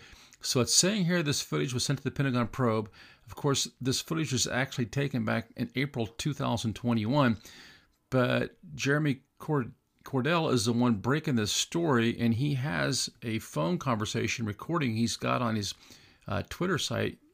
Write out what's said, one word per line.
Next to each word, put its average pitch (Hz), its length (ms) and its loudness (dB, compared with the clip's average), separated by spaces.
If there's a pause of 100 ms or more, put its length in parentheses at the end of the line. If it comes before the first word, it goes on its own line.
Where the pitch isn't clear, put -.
(420)
So - 180 0
it's 117 140 2
saying 190 320 4
here 175 160 2
this 147 180 0
footage 143 320 -2
was 123 100 -2
sent - 180 0
to - 40 -8
the 127 60 -2
Pentagon 123 380 0
probe. 110 420 0 (360)
Of 101 80 -18
course, 139 320 0 (140)
this 131 200 0
footage 160 320 -2
was 120 140 2
actually 123 400 -2
taken 139 380 -2
back 113 320 -2
in 120 180 -4
April 131 320 -2
two - 260 -4
thousand 120 420 -2
twenty-one, 120 640 2 (720)
but 123 480 2 (200)
Jeremy 143 460 0 (180)
Cord-, 143 320 -2 (320)
Cordell 156 480 0
is 110 140 4
the 123 60 4
one 120 220 4
breaking 131 400 0
this 107 160 2
story, 123 680 2
and 117 140 4
he 143 200 0
has 127 560 -2 (140)
a 110 160 -4
phone 160 380 -2
conversation 110 680 -2
recording 131 480 -2
he's 117 220 0
got 127 260 0
on 113 140 0
his, 101 180 -4 (540)
uh, 95 200 -4
Twitter 175 300 -2
site - 400 -4 (160)